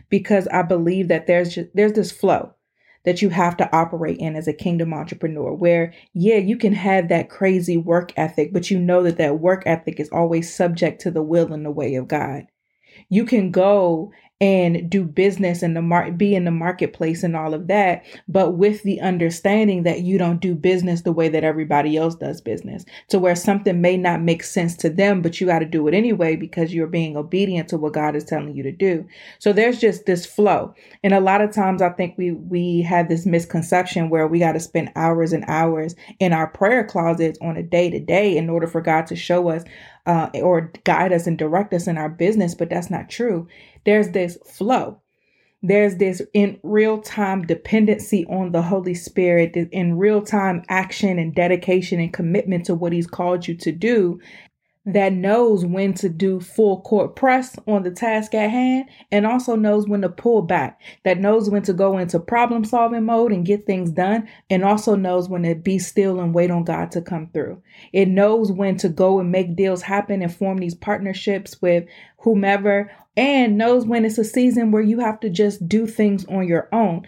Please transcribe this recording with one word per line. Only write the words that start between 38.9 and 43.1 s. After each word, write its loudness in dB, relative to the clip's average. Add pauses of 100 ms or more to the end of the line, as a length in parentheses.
to -8
show 0
us, -4 (440)
uh, 0 (120)
or 2 (120)
guide 2
us 0
and -2
direct -2
us -2
in -2
our -4
business, 0
but -4
that's -6
not -8